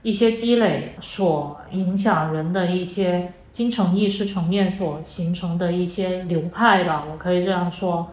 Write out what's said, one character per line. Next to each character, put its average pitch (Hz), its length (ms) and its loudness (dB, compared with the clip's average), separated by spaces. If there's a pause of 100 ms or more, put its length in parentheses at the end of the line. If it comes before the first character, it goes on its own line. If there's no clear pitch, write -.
一 226 100 -2
些 226 220 4
积 233 240 2
累 185 460 2
所 156 580 -2 (120)
影 190 260 -2
响 160 340 2
人 160 220 -2
的 180 140 2
一 180 140 0
些 180 480 0 (220)
精 240 180 0
神 185 240 2
意 208 140 4
识 196 160 -2
层 175 240 -2
面 190 240 2
所 156 320 -4
形 175 300 -4
成 170 240 -4
的 175 120 0
一 180 160 0
些 185 360 -4
流 170 180 0 (100)
派 196 340 4
吧， 156 280 -2
我 156 60 -10
可 180 160 0
以 180 100 2
这 190 60 0
样 180 200 0
说。 175 420 -2